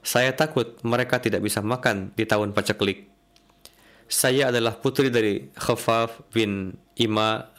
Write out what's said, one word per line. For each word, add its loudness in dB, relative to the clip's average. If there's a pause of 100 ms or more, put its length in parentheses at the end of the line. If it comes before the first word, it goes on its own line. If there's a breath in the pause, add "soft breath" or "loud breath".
Saya 0
takut -2
mereka 0
tidak -2
bisa -2
makan -2
di 0
tahun 0
paceklik. -2 (1000 loud breath)
Saya 2
adalah 0
putri 2
dari 0
Khafaf -2 (120)
bin -2 (200)
Ima 0